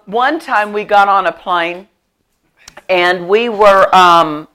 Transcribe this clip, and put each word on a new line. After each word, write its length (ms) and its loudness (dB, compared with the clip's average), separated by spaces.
one 340 -4
time 320 -6
we 120 -6
got 240 2
on 180 0
a 60 -2
plane, 560 -8
and 400 -2
we 220 -2
were, 460 2
um, 600 2